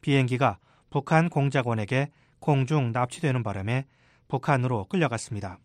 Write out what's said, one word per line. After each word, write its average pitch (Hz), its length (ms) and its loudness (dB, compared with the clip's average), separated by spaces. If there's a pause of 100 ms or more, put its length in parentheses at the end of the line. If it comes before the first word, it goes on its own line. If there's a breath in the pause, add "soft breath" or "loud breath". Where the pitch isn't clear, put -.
비행기가 127 580 2 (320 soft breath)
북한 160 380 2
공작원에게 131 840 0 (280 soft breath)
공중 135 540 0
납치되는 127 500 -2
바람에 107 440 -4 (420 soft breath)
북한으로 127 580 0
끌려갔습니다. 110 800 -4